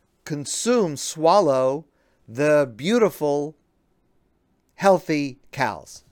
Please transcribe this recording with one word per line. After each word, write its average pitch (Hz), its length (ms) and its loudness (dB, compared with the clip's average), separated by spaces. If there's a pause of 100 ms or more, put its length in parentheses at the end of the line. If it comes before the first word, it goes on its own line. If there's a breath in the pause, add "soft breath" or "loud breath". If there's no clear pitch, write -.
(240)
consume, 160 720 -2
swallow 156 920 0 (420)
the 143 460 2
beautiful, 151 840 0 (1200)
healthy 156 640 0 (140)
cows. 107 600 -6